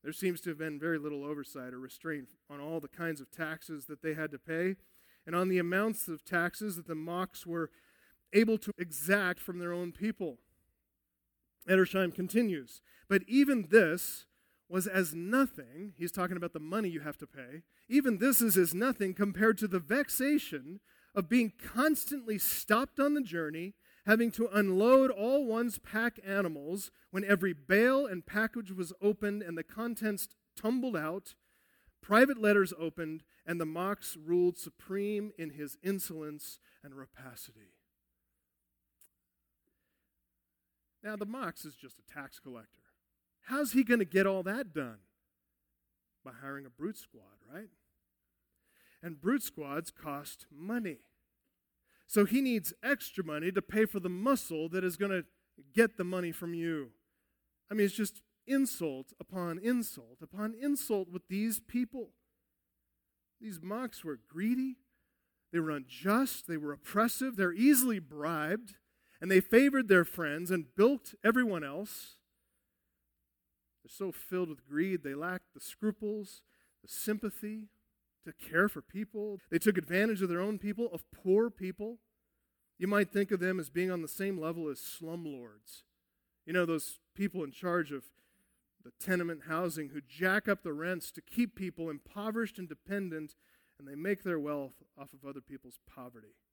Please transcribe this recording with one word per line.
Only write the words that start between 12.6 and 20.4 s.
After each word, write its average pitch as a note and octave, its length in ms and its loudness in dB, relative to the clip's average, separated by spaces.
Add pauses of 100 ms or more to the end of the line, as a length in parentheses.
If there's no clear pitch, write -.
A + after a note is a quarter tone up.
"But G3 180 4
even C4 400 4
this F3+ 580 6 (440)
was F3+ 180 0
as F#3 260 2
nothing," F3 840 -2
he's E3 160 -6
talking F3+ 240 -2
about E3+ 160 -6
the D#3 80 -10
money F#3 260 -2
you D#3+ 140 -4
have D3+ 160 -10
to D3 100 -14
pay, C#3 360 -16 (260)
"even B3 300 4
this B3+ 220 4
is G#3 160 4
as E3+ 160 4
nothing G3 400 0
compared G3+ 440 2
to G#3+ 100 0
the F3+ 120 0
vexation G3+ 1000 0 (340)